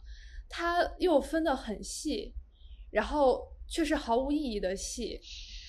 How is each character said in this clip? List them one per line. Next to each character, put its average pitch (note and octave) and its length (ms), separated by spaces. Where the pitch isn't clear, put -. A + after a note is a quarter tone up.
它 F4 340
又 E4 220
分 D#4 200
得 D#4+ 140
很 A3+ 260
细， - 520
然 G#3 140
后 C#4 360
却 E4 160
是 D4+ 100
毫 A#3+ 220
无 C4+ 160
意 D4 40
义 A#3+ 220
的 F#3+ 160
细， - 420